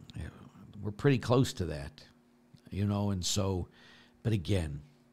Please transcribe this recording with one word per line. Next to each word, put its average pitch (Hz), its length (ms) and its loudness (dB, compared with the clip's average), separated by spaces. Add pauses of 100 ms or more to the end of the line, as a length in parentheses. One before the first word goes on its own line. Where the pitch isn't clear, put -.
(800)
we're 101 120 -4
pretty 135 260 4
close 123 340 4
to 90 140 -4
that, 73 380 -8 (680)
you 98 160 0
know, 101 240 2
and 92 120 -2
so, 95 460 0 (540)
but 110 100 2
again, 80 480 0 (320)